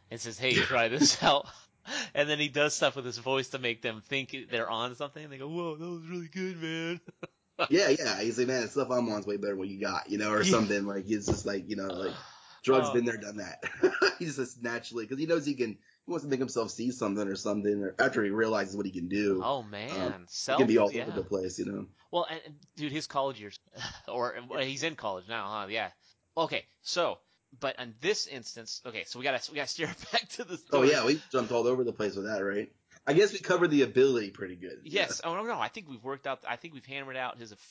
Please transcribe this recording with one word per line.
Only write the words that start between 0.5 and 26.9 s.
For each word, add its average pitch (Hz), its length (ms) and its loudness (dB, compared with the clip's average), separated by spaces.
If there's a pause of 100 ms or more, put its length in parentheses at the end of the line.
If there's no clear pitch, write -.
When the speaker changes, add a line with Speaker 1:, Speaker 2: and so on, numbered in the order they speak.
Speaker 1:
try 117 320 4
this 139 360 4
<laughs> - 0 -
out." 143 220 6 (720)
And 147 140 4
then 151 100 0
he 147 80 2
does 147 260 2
stuff 139 220 2
with 131 100 -6
his 117 140 -6
voice 131 300 0
to 135 100 -6
make 117 240 -2
them 110 180 -4
think 135 340 -4 (140)
they're 113 200 0
on 117 260 -2
something. 147 280 -10
And 151 80 -14
they 135 60 -12
go, 135 120 -10
"Whoa, 170 260 -4
that 165 140 -8
was 165 180 -10
really 170 220 -8
good, 185 320 -6
man." 165 440 -4
<laughs> - 60 -20 (580)
Speaker 2:
Yeah, 175 200 6
yeah. 131 300 2
He's 113 200 0
like, 123 80 2
"Man, 127 160 2
the 104 60 -2
stuff 131 200 0
I'm 123 200 2
on 104 100 0
is 98 80 -8
way 101 100 0
better 101 160 -2
than 95 60 -4
what 95 80 -4
you 98 120 -8
got," 95 300 -2
you 101 80 0
know, 107 140 2
or 107 100 6
Speaker 1:
Yeah. - 100 6
Speaker 2:
something. 104 360 4
Like, 98 200 -2
it's 107 200 0
just - 180 0
like, 98 240 -4
you 104 60 -4
know, 98 180 -4
like, 90 220 -4 (240)
Speaker 1:
<sighs> - 240 -20
Speaker 2:
drugs, 131 260 6
Speaker 1:
Oh. 135 40 0
Speaker 2:
been 120 120 4
there, 113 120 0
done 104 200 -10
that. 92 260 -10 (500)
<laughs> - 60 -10
He's 156 180 -4
just 123 260 -6
naturally, 117 420 -4
'cause 131 140 -6
he 160 80 -2
knows 160 180 2
he 143 80 0
can, 117 200 0
he - 380 -14
wants 156 120 -4
to 143 60 -6
make 131 100 2
himself 120 320 -2
see 120 200 -4
something 104 360 0
or 95 80 -2
something, 104 480 0
or 95 160 -4
after 127 240 4
he 98 80 2
realizes 104 440 2
what 101 120 -2
he 92 40 -6
can 90 180 -4
do. 98 340 2
Speaker 1:
Oh, 131 200 0
man. 104 500 -4
Speaker 2:
Um, 90 140 -14
Speaker 1:
Self, - 320 0
Speaker 2:
it 135 40 6
can 117 40 4
be 110 120 6
all 104 120 4
Speaker 1:
yeah. 120 120 -4
Speaker 2:
over - 80 -8
the 95 120 -4
place, 92 360 -4
you 101 60 -2
know. 101 200 -6 (240)
Speaker 1:
Well, 175 200 0
and, 160 180 -8
and, 147 80 -18 (200)
dude, 147 160 -6
his 151 140 -4
college 135 340 -2
years, 104 160 -12 (280)
<laughs> - 240 -12
or, 120 280 -2 (140)
well, 135 140 -2
he's 135 200 -6
in 160 120 -2
college 92 340 -6
now, 113 160 -6 (160)
huh? 98 80 -8
Yeah. 104 220 -4 (440)
Okay, 151 300 -2 (160)
so, 156 380 0 (400)